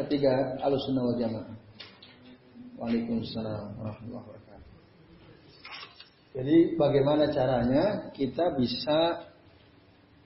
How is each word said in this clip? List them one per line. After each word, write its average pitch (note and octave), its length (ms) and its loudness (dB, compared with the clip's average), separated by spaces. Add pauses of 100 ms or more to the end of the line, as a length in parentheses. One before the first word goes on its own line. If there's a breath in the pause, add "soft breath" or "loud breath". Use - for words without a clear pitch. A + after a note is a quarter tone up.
ketiga C#3 640 0
Ahlussunnah C3 420 0
wal A#2+ 160 0
Jamaah. A2+ 320 -6 (1300)
Waalaikumsalam A2+ 960 -4
warahmatullahi G#2+ 480 -12
wabarakatuh. G#2 440 -20 (1600)
Jadi C#3 240 4 (240)
bagaimana C#3 480 4
caranya C3+ 880 2
kita D3 400 0
bisa D3+ 720 0 (960)